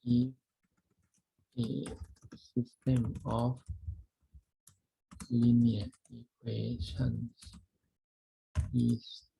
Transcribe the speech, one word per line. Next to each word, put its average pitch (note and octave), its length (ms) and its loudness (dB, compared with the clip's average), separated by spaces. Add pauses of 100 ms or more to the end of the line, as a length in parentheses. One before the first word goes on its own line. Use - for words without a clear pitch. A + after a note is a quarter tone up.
if A#2+ 240 2 (1300)
a A#2+ 280 -4 (680)
system A#2+ 680 -2
of A#2+ 340 -2 (1700)
linear A#2 560 4 (280)
equations A#2 1200 -4 (1400)
is A#2+ 500 0 (180)